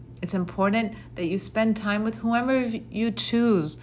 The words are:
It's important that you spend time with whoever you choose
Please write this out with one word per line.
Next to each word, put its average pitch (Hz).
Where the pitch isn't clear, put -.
It's 175
important 196
that 175
you 180
spend 220
time 208
with 220
whoever 240
you 226
choose 220